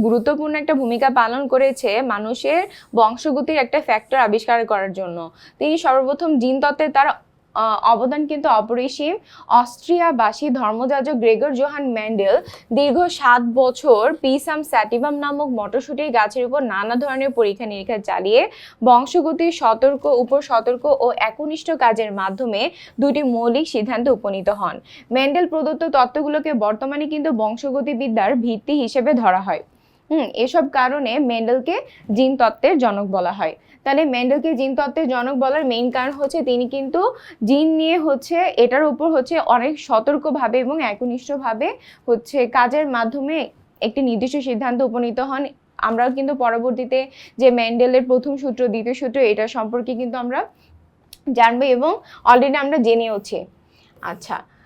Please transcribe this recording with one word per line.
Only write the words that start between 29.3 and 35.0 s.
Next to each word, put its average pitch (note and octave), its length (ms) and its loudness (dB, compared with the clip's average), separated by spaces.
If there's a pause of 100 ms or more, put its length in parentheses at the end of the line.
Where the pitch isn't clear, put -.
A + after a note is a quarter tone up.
হয়। F#3+ 220 -4 (480)
হুম, D4+ 220 -2
এসব C4+ 360 0
কারণে C4 500 0
মেন্ডেলকে B3 640 -2 (320)
জিনতত্ত্বের C4 640 2
জনক G#3 300 0
বলা F#3+ 240 -2
হয়। G3 240 -4 (280)
তাহলে C#4 220 2
মেন্ডেলকে C4 500 0
জিনতত্ত্বের C4+ 520 -2